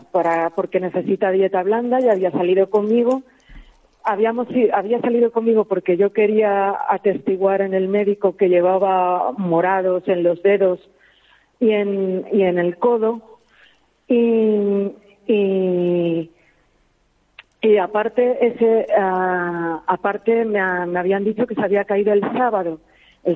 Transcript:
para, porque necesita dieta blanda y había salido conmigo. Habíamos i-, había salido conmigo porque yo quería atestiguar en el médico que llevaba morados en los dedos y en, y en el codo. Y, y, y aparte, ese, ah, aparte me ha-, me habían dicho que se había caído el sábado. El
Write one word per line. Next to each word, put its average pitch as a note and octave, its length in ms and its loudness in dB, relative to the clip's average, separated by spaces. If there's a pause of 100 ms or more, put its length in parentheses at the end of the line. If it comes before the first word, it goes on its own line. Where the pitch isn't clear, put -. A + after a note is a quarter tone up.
(120)
para, E3 440 0
porque F#3+ 240 -4
necesita F#3 500 -2
dieta F#3+ 320 0
blanda A#3+ 380 -2
y B3+ 80 2
había F#3+ 220 0
salido F#3 400 0
conmigo. A#3 520 0 (840)
Habíamos A3+ 440 -2
i-, A#3+ 200 2
había G#3+ 280 0
salido A#3+ 320 0
conmigo A3+ 320 2
porque F#3 320 -2
yo G3+ 160 2
quería G#3 600 2 (160)
atestiguar G3 720 0
en F#3+ 140 -2
el F#3+ 140 0
médico G3+ 480 0
que G3 120 2
llevaba F3+ 840 2
morados F#3 720 0
en F3+ 160 0
los E3+ 220 0
dedos G3 340 2 (800)
y A3 140 2
en, G3 600 -2
y G3+ 100 2
en F3+ 180 2
el F3 160 -2
codo. A3+ 440 0 (880)
Y, G#3+ 840 2 (340)
y, F3+ 1040 0 (1300)
y G#3+ 160 6
aparte, A3+ 680 0
ese, A3+ 400 0 (100)
ah, F3+ 920 -2
aparte G#3 580 -2
me G#3 160 -2
ha-, F3+ 260 -2
me F3 140 -4
habían G3 240 -2
dicho G#3+ 220 -2
que A3+ 80 -8
se C#4 100 -4
había G3+ 200 0
caído G#3 280 0
el G#3 80 2
sábado. G#3 600 -2 (440)
El F3 120 0